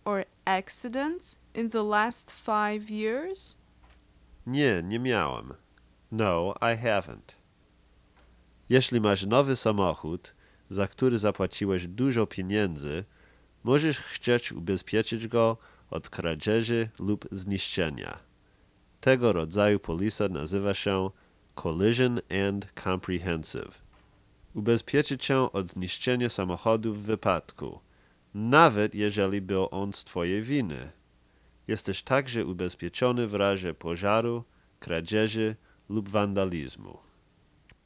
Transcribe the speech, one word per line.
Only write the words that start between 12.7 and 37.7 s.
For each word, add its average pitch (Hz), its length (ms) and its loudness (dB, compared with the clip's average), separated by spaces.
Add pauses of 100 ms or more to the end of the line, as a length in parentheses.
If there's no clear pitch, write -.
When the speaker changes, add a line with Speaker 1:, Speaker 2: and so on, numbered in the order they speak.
Speaker 2:
możesz 143 340 2
chcieć - 540 0
ubezpieczyć 107 760 -2
go 113 280 4 (340)
od 85 200 -8
kradzieży 110 760 0 (100)
lub 101 320 -2
zniszczenia. 90 880 -4 (840)
Tego 123 320 6
rodzaju 95 480 4
polisa 98 480 -2
nazywa 92 460 -2
się 95 360 0 (440)
collision 117 640 2 (280)
and 101 240 -4 (120)
comprehensive. 90 1000 -4 (720)
Ubezpieczy 117 640 0
cię 131 340 2
od 95 180 -4
zniszczenia 120 580 -2
samochodu 110 640 0
w 104 80 -10
wypadku, 101 800 -2 (540)
nawet 110 600 6
jeżeli 101 460 0
był 95 300 0
on 98 220 -4
z - 120 -12
twojej 92 380 -2
winy. 87 480 -4 (800)
Jesteś 104 340 -4
także 131 420 0
ubezpieczony 92 840 -2
w 104 80 -4
razie 95 400 0
pożaru, 107 720 0 (360)
kradzieży 107 760 0 (320)
lub 101 200 -4
wandalizmu. 92 880 -2 (880)